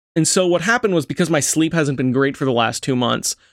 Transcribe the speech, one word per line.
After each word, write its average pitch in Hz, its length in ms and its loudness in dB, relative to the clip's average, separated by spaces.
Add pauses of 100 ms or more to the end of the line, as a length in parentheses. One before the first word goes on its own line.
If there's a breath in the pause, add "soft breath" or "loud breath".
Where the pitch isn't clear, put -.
(160)
and 160 120 2
so 185 200 2
what 175 140 2
happened 233 320 0
was, 160 120 0
because 170 240 -2
my 160 100 2
sleep 165 340 0
hasn't 143 240 0
been 127 140 0
great 135 260 0
for 147 80 -2
the 135 60 2
last 117 320 0
two 135 120 0
months, 120 400 -2 (180)